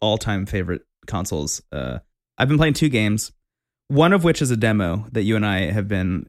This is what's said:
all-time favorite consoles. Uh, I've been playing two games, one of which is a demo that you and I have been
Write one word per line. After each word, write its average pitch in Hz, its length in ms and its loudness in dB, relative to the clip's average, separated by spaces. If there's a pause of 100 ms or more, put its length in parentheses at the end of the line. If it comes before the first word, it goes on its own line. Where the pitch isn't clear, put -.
all-time 107 440 -2
favorite 90 360 -4 (240)
consoles. 87 560 -6 (100)
Uh, 64 280 -6 (380)
I've 123 100 2
been 151 100 4
playing 156 160 4
two 151 160 2
games, 107 420 0 (580)
one 160 240 4
of 180 100 4
which 165 180 2
is 131 80 0
a 120 80 0
demo 107 540 0
that 110 120 -2
you 110 120 0
and 104 100 0
I 95 260 -2
have 101 160 -2
been 92 420 -2